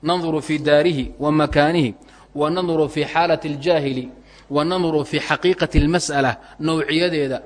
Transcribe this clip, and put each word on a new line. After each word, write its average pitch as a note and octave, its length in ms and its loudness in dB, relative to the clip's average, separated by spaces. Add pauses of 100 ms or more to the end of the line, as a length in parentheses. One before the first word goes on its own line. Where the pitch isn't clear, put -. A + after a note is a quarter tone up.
nanduru E3 380 0
fi D#3 180 -4
daarihi D3 460 2 (140)
wa C#3+ 120 0
makaanihi, D3+ 600 2 (440)
wa D3 140 0
nanduru E3+ 400 0
fi D3+ 160 -4
xaalati E3 420 0
aljaahili, C#3+ 580 -2 (440)
wa D3 140 0
nanduru E3 420 0
fi - 140 -4
xaqiiqati E3+ 600 0
almas'ala, D3 520 0 (280)
nawciyadeeda. D#3 880 -2